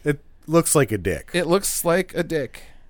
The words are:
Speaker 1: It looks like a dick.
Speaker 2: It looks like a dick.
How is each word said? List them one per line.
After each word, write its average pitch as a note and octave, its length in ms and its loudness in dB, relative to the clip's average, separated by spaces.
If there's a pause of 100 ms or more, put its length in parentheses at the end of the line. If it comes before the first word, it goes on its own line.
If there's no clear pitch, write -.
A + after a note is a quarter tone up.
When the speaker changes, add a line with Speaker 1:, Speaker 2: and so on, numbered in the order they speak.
Speaker 1:
It D3 160 0 (300)
looks D#3+ 260 2
like C#3+ 160 4
a G#2+ 80 -2
dick. F2 360 -4
Speaker 2:
It F3 120 0
looks F#3+ 380 0
like F3 320 0
a F3 80 -2
dick. D3 380 -6 (260)